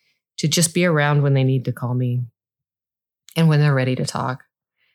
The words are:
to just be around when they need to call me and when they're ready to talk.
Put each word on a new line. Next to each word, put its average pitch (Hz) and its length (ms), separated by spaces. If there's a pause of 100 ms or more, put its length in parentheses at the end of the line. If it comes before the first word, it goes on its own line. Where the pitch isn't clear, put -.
(380)
to 165 100
just 165 260
be 175 100
around 147 380
when 143 120
they 135 100
need 131 220
to 127 60
call 123 220
me 123 300 (1120)
and 165 120
when 151 120
they're 147 140
ready 127 200
to 143 100
talk. 127 400 (500)